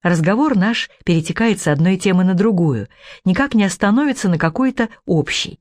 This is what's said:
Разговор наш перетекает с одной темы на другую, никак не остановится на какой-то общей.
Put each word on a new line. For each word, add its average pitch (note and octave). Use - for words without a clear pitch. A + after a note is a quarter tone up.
Разговор G3
наш G#3+
перетекает F3
с -
одной E3
темы F#3
на F#3
другую, E3+
никак B3
не G#3+
остановится A3
на E3
какой-то A#3
общей. -